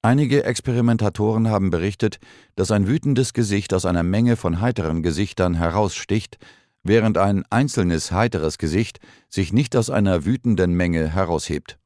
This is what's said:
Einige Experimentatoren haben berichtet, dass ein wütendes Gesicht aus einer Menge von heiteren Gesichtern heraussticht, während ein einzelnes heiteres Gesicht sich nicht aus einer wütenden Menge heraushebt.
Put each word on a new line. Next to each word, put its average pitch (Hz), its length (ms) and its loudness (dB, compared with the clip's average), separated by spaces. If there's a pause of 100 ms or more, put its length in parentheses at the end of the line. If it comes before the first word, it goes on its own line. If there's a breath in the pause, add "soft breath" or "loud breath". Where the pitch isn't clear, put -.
Einige 135 420 2
Experimentatoren 113 1040 0
haben 98 220 2
berichtet, 95 480 -2 (380 loud breath)
dass 95 140 0
ein 101 160 2
wütendes 131 460 0
Gesicht 101 400 -2
aus 92 140 0
einer 87 160 0
Menge 110 340 2
von 85 240 -2
heiteren 85 420 -2
Gesichtern 90 520 -2
heraussticht, 90 840 -2 (440 soft breath)
während 107 340 2
ein 98 320 2
einzelnes 101 640 0
heiteres 87 460 -2
Gesicht 85 420 -4 (300 loud breath)
sich 87 220 -4
nicht 131 220 0
aus 117 140 2
einer 92 380 0
wütenden 95 480 0
Menge 85 340 0
heraushebt. 80 760 -4